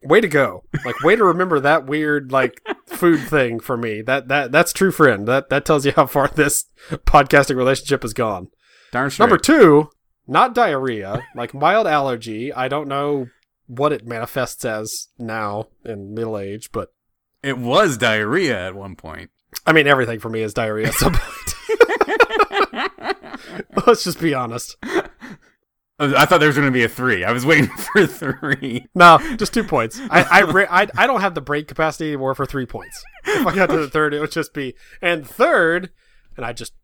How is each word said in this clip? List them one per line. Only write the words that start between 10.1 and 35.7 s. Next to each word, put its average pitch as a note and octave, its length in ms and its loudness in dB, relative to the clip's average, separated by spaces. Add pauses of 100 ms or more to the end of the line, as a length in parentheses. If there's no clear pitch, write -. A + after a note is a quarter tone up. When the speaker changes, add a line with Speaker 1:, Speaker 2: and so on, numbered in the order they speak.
Speaker 1:
not G#3+ 260 2
diarrhea, B2+ 800 -2
like, A#2+ 180 -10
mild F3+ 360 0
allergy. B2 640 -4
I B2+ 160 -6
don't C#3+ 180 -6
know C#3 400 -4 (400)
what C#3 260 -2
it A2+ 140 -8
manifests A#2+ 580 -8
as A2 440 -8 (100)
now A2 520 -8 (140)
in G2+ 300 -12
middle A2 240 -6
age, G2+ 320 -12
but - 200 -10 (520)
Speaker 2:
It C3+ 160 -6
was C3+ 400 0
diarrhea A2+ 680 -2
at F#2+ 80 -12
one G2 180 -14
point. E2 360 -18 (360)
Speaker 1:
I D#3+ 60 0
mean, D3+ 160 4
everything A#2+ 320 0
for A#2 80 -12
me A2 140 -6
is G#2+ 120 -6
diarrhea A2 320 -4
at - 80 -4
some - 200 0
point. - 1500 -2
<laughs> - 1160 -8
Let's A3+ 180 4
just F3 160 -6
be D#3 140 0
honest. A#2+ 420 -8 (1200)
Speaker 2:
I C#3 260 4
thought F3 120 6
there D3+ 100 6
was C#3+ 80 2
gonna C#3+ 140 2
be B2+ 140 2
a A2+ 40 0
three. A2+ 360 -2
I G#2 80 0
was B2 140 -2
waiting D3 200 4
<laughs> - 260 -10
for G3 140 4
three. C3+ 880 -6
Speaker 1:
No, E3+ 240 10 (180)
just G#3 180 -6
two A3+ 100 0
points. A#2 360 -2 (100)
I, E3+ 120 4
I, F#3 200 4
ra-, F#3 280 2
I, F#3 160 2 (100)
I G3 100 2
don't B3+ 160 0
have F#3+ 120 -2
the D#3+ 60 -6
brain D3 240 -6
capacity D#3 440 -4
anymore C3+ 260 -4
for C#3 120 -4
three C3 200 -6
points. - 360 -16 (220)
If F#4 220 0
I E3+ 80 -2
got F#3 160 2
to F3 80 0
the D3 100 -2
third, D3+ 260 0
it D3 60 -4
would D3+ 100 -6
just D#3 240 -6
be, C3+ 200 -8 (280)
"And E3+ 240 -4
third," F#3 640 0 (460)